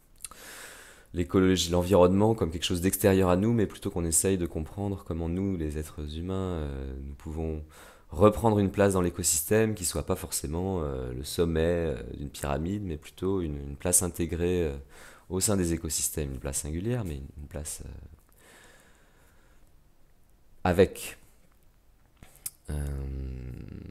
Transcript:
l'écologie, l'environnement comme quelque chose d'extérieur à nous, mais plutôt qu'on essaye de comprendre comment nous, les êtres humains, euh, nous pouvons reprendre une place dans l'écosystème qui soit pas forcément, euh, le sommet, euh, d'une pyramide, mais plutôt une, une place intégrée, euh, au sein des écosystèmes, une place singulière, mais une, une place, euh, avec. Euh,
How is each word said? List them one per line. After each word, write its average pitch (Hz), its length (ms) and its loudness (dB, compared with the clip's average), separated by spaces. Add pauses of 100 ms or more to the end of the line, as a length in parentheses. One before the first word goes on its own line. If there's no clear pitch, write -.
(1120)
l'écologie, 90 560 4
l'environnement 90 640 6
comme 95 160 0
quelque 82 140 -6
chose 87 180 0
d'extérieur 95 480 4
à 90 60 6
nous, 110 180 2
mais 107 140 2
plutôt - 240 -8
qu'on 85 140 -4
essaye 95 320 2
de 87 80 -2
comprendre 95 600 -6
comment 82 240 -4
nous, 95 280 -2
les 78 200 -4
êtres 76 400 -8
humains, 90 160 -6
euh, 76 600 -4 (120)
nous 71 80 -12
pouvons 78 500 -6 (460)
reprendre 104 480 6
une 98 140 2
place 101 220 4
dans 92 80 4
l'écosystème 107 720 2
qui 90 100 -6
soit 76 200 -2
pas 92 100 0
forcément, 85 680 -4
euh, 65 320 -4
le 65 100 -8
sommet, 82 380 2
euh, 82 400 2 (160)
d'une 69 120 -10
pyramide, 80 540 -4
mais 82 140 -6
plutôt 92 440 -4
une, 73 160 -4
une 71 180 -8
place - 260 2
intégrée, 87 600 0
euh, 69 140 -2 (520)
au 92 100 -2
sein 101 180 2
des 85 160 2
écosystèmes, 78 580 -4
une 64 80 -8
place 69 220 -6
singulière, 98 420 -4
mais 78 120 -6
une, 67 120 -10 (140)
une 71 60 -12
place, - 380 -10
euh, - 40 -12 (2750)
avec. 90 540 4 (1500)
Euh, 78 40 -4 (1160)